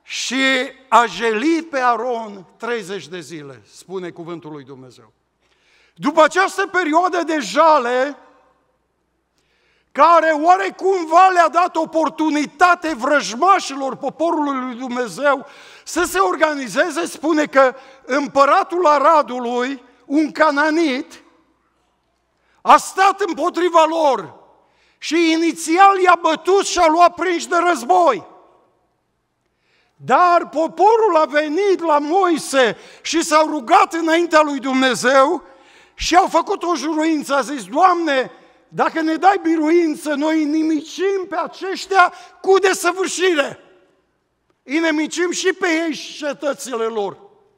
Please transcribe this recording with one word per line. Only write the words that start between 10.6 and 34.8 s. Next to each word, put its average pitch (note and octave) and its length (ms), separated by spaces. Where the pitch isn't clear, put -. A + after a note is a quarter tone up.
le-a E4 160
dat E4+ 260
oportunitate D#4 1160
vrăjmașilor C4+ 1040
poporului D4 640
lui B3+ 160
Dumnezeu B3+ 720
să E4+ 200
se F4 160
organizeze, D#4 840
spune D4+ 400
că C4 300
împăratul C#4+ 800
Aradului, C4 1000
un D4 260
cananit, D4+ 880
a C#4 160
stat F#4+ 440
împotriva E4 640
lor C4+ 480
și E4 340
inițial E4+ 680
i-a F4+ 220
bătut F4 440
și - 140
a E4+ 80
luat E4+ 260
prinși E4+ 340
de F4 80
război. C#4+ 580
Dar E4 540
poporul F4 680
a D#4 100
venit D#4 540
la D#4+ 180
Moise D4 800
și E4 220
s-au D#4 240
rugat D#4+ 460
înaintea E4 480
lui C#4+ 180
Dumnezeu C4 840